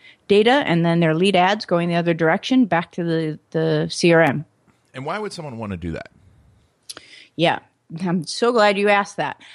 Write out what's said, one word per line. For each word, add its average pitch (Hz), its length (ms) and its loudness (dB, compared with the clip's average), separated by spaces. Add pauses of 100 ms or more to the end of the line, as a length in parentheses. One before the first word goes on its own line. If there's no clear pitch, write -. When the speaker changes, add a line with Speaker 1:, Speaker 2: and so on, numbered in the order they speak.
(280)
Speaker 1:
data 214 240 4
and 170 340 2
then 170 140 2
their 160 160 2
lead 185 200 0
ads 190 300 2
going 175 220 -2
the 170 80 -2
other 170 180 0
direction 175 520 2
back 175 260 -2
to 175 140 -6
the, 160 340 -4 (120)
the 160 380 0
C 170 220 2
R 165 100 6
M. 147 220 0 (500)
Speaker 2:
And 131 120 -10
why 175 120 -8
would 214 140 -8
someone 143 260 -14
want 107 140 -8
to 90 60 -6
do 82 160 -8
that? - 180 -12 (1300)
Speaker 1:
Yeah. 160 220 0 (440)
I'm 170 220 -2
so - 260 -2
glad 208 280 2
you 208 100 0
asked 202 280 0
that. 151 220 -8 (160)